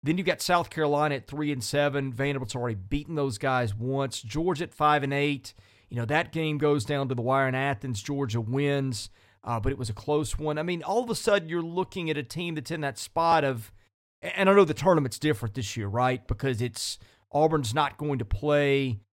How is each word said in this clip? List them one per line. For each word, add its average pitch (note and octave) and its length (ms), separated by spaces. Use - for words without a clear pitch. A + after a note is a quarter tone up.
Then D#3+ 160
you've F3+ 80
got E3+ 160
South F3 260
Carolina D3 480
at A#2 100
three D3+ 240
and C3 140
seven. C#3+ 480
Vanderbilt's C3+ 420
already A#2+ 200
beaten A#2+ 400
those C#3 240
guys B2+ 360
once. C3 460
Georgia D#3+ 440
at - 100
five D3+ 280
and C#3 120
eight. C#3+ 400
You A#2 80
know, A#2 80
that D3+ 280
game D#3 260
goes D3 260
down C#3 240
to C3 60
the A#2+ 80
wire C3 260
in B2+ 60
Athens. C3 480
Georgia C#3 380
wins, C3+ 720
uh, A#2 160
but A#2 140
it C#3 60
was A#2+ 100
a G#2+ 60
close - 440
one. D3+ 200
I D#3 40
mean, F3 200
all G3+ 200
of B3 80
a G#3+ 40
sudden G3+ 340
you're E3+ 140
looking E3+ 480
at D3+ 60
a D3 60
team E3+ 320
that's D3+ 160
in D#3+ 120
that C#3 160
spot E3 460
of, B2 280
and F#3+ 260
I G3 60
know G3+ 100
the D3+ 80
tournament's D3 460
different A#2+ 360
this A#2+ 220
year, G#2 120
right? B2+ 380
Because A#2+ 360
it's, - 360
Auburn's D3 440
not C#3+ 240
going C#3+ 220
to - 40
play C#3 760